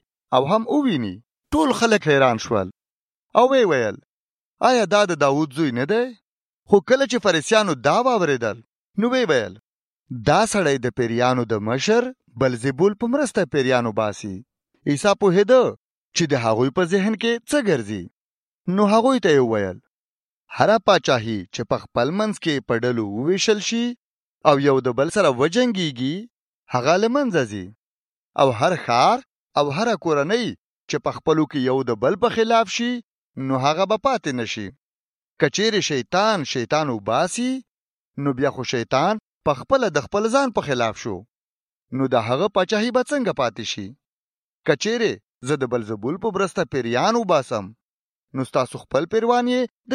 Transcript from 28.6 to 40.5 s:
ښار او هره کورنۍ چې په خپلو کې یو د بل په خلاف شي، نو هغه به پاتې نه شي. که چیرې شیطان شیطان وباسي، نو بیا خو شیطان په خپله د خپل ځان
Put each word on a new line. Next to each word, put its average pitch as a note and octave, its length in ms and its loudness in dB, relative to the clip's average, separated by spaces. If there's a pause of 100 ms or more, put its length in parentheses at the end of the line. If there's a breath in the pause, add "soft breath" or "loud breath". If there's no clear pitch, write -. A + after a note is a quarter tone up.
ښار D3 320 2 (380)
او D3 100 2 (120)
هره A3+ 260 0
کورنۍ E3 440 -2 (420)
چې D3+ 120 -4
په C#3+ 160 -4
خپلو D#3 280 0
کې D3 140 -6 (100)
یو C3 140 2
د A#2+ 80 -2 (100)
بل C#3+ 120 2 (100)
په A#3 60 2
خلاف A3+ 400 0
شي، A#3+ 220 -4 (460)
نو C3+ 200 -4
هغه D#3 280 0
به G#3 120 -2
پاتې A3+ 420 -2
نه A#2 60 -4
شي. G#2 220 -10 (720)
که D3+ 100 2
چیرې G#3 400 0
شیطان F3+ 560 0
شیطان D3 440 -2
وباسي، C3 640 -2 (640)
نو C#3+ 160 -2
بیا C3+ 180 0
خو B2+ 120 -10
شیطان C3 500 -2 (300)
په D3+ 160 0
خپله B3+ 300 0
د D3 160 -4
خپل G3+ 240 -2
ځان C4+ 260 0